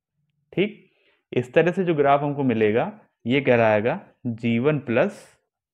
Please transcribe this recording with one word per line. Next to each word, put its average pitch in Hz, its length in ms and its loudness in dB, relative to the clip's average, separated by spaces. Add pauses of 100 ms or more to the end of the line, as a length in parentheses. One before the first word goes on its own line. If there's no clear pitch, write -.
(520)
ठीक, - 380 -6 (420)
इस 123 220 -4
तरह 165 180 4
से 185 120 -2
जो 170 100 0
ग्राफ 143 280 2
हमको 143 220 -4
मिलेगा 113 460 0 (360)
ये 131 140 0
कहलाएगा 120 600 2 (260)
जी 117 320 -2
वन 143 220 0
प्लस 139 440 -2 (500)